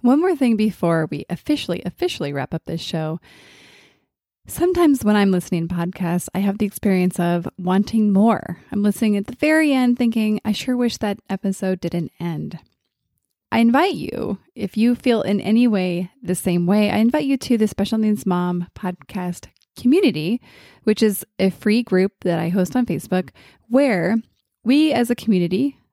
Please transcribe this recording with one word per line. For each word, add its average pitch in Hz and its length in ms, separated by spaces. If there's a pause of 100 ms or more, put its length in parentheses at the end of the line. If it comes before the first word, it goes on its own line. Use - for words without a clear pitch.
One 254 200
more 359 160
thing 240 200
before 170 540
we 147 180
officially, - 560
officially 170 480
wrap 139 220
up 160 100
this - 160
show. 160 400 (1300)
Sometimes 339 580
when 208 120
I'm 202 140
listening 175 380
to 180 60
podcasts, 175 600
I - 40
have 196 200
the 214 80
experience 185 520
of 175 300 (100)
wanting 202 540
more. 196 460 (120)
I'm 208 120
listening 208 340
at 202 100
the 247 100
very 311 360
end 254 260
thinking, 220 460
"I 214 80
sure 247 240
wish 240 220
that 202 200 (100)
episode 190 520
didn't 175 400
end." 160 380 (960)
I 226 40
invite 262 360
you, - 440 (180)
if 208 200
you 233 200
feel 233 260
in 202 180
any 233 280
way 185 420 (100)
the 185 140
same 175 320
way, 208 240
I - 60
invite 240 280
you 277 120
to 254 200
the 214 120
Special 208 300
Needs 214 280
Mom 180 480
podcast 180 720 (300)
community, 240 640 (420)
which 214 220
is 208 200 (140)
a 190 120
free 220 340
group 190 280 (100)
that 170 180
I 170 80
host 180 260
on 254 100
Facebook, 180 460 (380)
where 226 480 (480)
we 294 280
as 240 160
a 240 60
community 196 640 (140)